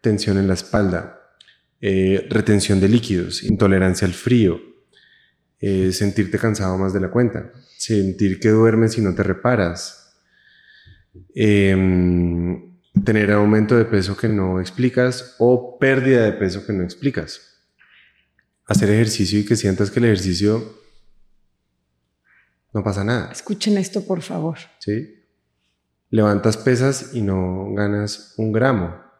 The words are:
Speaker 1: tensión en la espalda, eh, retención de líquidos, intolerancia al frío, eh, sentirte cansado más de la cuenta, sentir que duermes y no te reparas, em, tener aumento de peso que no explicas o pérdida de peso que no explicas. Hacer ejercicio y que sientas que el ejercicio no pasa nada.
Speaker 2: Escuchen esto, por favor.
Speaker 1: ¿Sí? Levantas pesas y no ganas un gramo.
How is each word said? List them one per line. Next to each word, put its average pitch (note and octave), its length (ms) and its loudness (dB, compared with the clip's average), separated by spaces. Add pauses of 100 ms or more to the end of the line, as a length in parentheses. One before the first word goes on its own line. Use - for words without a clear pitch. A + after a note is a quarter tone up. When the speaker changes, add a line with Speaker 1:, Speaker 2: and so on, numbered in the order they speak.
Speaker 1:
tensión G#2 360 0
en G2 100 2
la F#2+ 60 2
espalda, F2+ 640 -4 (640)
eh, F#2+ 480 0
retención G#2 500 2
de F#2+ 80 4
líquidos, G2+ 560 0
intolerancia F#2+ 640 2
al F2+ 60 -2
frío, G#2+ 460 2 (1000)
eh, F#2+ 320 0
sentirte G2 460 -2
cansado G2+ 400 -2
más F#2+ 160 -2
de G2 80 -2
la F#2 100 -4
cuenta, A#2+ 400 -2 (260)
sentir F#2+ 640 -2
que A2 100 2
duermes A2 480 4
y A#2 40 0
no F#2+ 120 0
te F#2 100 -2
reparas, F#2+ 880 -4 (1200)
em, F#2 1400 2 (300)
tener G#2+ 280 2
aumento G#2+ 460 4
de A2+ 80 4
peso G2 320 -2
que A#2 100 -4
no F#2+ 320 0
explicas B2 800 -2
o B2 400 2
pérdida C3 460 4
de G#2 80 0
peso G2 320 -4
que A2 80 -4
no F#2+ 100 -2
explicas. F2 580 -8 (1200)
Hacer G2+ 240 2
ejercicio G#2 500 2
y G#2 60 -2
que A#2 100 2
sientas G2+ 340 0
que B2 100 -4
el A#2 60 2
ejercicio G2+ 720 0 (2000)
no G#2 100 -4
pasa G2 200 -4
nada. A2+ 280 -4
Speaker 2:
Escuchen G#3 460 -4
esto, F#3+ 280 -6
por F3+ 160 -4
favor. E3 360 -8 (220)
Speaker 1:
¿Sí? A2+ 360 -6 (960)
Levantas G#2+ 460 2
pesas C3 560 -2
y A#2+ 80 -6
no F#2+ 520 -4
ganas G#2 640 -4
un A2 140 -2
gramo. G#2+ 440 0 (240)